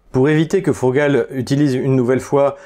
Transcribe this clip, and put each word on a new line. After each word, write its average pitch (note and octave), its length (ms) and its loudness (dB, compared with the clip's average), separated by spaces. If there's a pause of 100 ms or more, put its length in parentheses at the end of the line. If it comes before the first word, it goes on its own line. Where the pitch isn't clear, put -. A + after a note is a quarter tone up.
(120)
Pour C3 160 2
éviter D#3+ 360 0
que C3 100 0
Furgal C3 560 0
utilise C3+ 460 -2
une C3 200 0
nouvelle B2+ 260 0
fois C#3 340 0 (100)